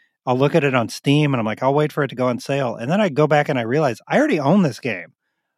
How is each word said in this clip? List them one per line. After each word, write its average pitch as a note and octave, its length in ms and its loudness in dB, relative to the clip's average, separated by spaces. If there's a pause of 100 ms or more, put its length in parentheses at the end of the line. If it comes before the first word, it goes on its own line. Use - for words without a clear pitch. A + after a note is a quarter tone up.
(240)
I'll B2+ 140 0
look C#3+ 160 2
at D#3+ 80 4
it C#3 120 0
on A#2 140 0
Steam C#3+ 460 0
and A#2+ 60 0
I'm G#2+ 60 -4
like, G#2+ 180 -6
"I'll C3+ 100 2
wait D3+ 180 0
for D3 120 -2
it B2+ 40 -4
to A#2 60 -14
go B2+ 140 -2
on A#2+ 100 -2
sale." C#3 380 -4
And A#2 140 -8
then G3 100 0
I G3+ 80 0
go D3+ 180 2
back D3 220 2
and C3+ 100 -2
I A#2 40 -2
realize B2+ 440 0
I E3 120 0
already C4 200 2
own D#3+ 240 2
this C3 160 -2
game. F#2+ 360 -8 (440)